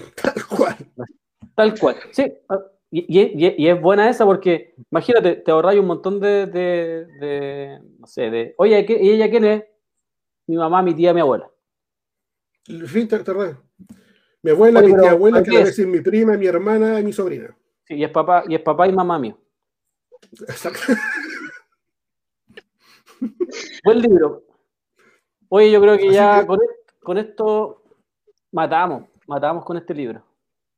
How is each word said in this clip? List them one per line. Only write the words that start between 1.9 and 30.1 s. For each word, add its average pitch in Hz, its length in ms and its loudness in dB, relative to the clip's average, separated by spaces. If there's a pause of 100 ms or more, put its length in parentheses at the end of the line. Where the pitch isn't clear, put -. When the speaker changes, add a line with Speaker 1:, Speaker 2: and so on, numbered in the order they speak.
Speaker 2:
Sí. 269 200 -4 (160)
Ah, 196 100 -6 (320)
y, 156 100 -6
y, 175 460 2
y, 190 80 0 (100)
y 160 40 4
es 175 120 2
buena 202 280 2
esa 240 160 0
porque, 180 500 0 (160)
imagínate, 175 460 0
te - 140 -4
ahorráis 175 280 2
un 196 80 2
montón 190 340 -6
de, 202 260 -2
de, 170 600 -6 (140)
de, 139 600 -10 (180)
no - 80 -20
sé, 113 240 -8
de, 117 260 -6
"Oye, 202 300 2
¿qué, - 160 0
y 196 80 4
ella 220 180 2
quién 220 160 2
es?". 214 200 0 (840)
"Mi 165 100 -4
mamá, 170 260 0
mi 180 120 0
tía, 170 180 2
mi 170 80 0
abuela". 131 300 -2 (1120)
Speaker 1:
Sí, 165 420 -6
te, 214 120 -2
te - 120 -8
ahorráis. 185 260 -6 (840)
Mi 160 100 2
abuela, 220 280 6
Speaker 2:
Oye, 202 80 6
Speaker 1:
mi 190 60 6
Speaker 2:
pero, 190 80 6
Speaker 1:
tía 180 100 8
abuela, 202 260 4
Speaker 2:
¿pero 180 60 2
Speaker 1:
que 214 60 -8
Speaker 2:
qué 233 60 4
Speaker 1:
a - 40 6
la 196 80 4
Speaker 2:
es? - 80 -6
Speaker 1:
vez - 40 -6
es 190 60 -2
mi 175 140 -2
prima, 214 380 0
mi 196 80 -2
hermana 214 540 -2
y 208 40 -4
mi 208 80 -6
sobrina. 165 420 -10 (320)
Speaker 2:
Sí, 156 80 -14
y 147 100 -6
es 143 60 -6
papá, 170 380 0
y 160 60 -4
es 156 80 -2
papá 160 260 0
y 190 40 0
mamá 175 260 -2
mío. 110 200 -10 (1080)
Speaker 1:
Exacto. - 320 -12 (3000)
Speaker 2:
Buen 226 180 4
libro. 175 420 2 (1040)
Oye, 214 220 4
yo 208 100 6
creo 202 160 6
que 196 120 0
Speaker 1:
Así 190 60 4
Speaker 2:
ya 202 260 4
Speaker 1:
que 196 60 0
Speaker 2:
con 185 160 0
e-, 480 40 0 (360)
con 180 160 -6
esto 214 640 -4 (680)
matamos, 160 520 -2 (220)
matamos 147 380 -6
con 175 120 -10
este 170 180 -12
libro. 120 300 -12 (540)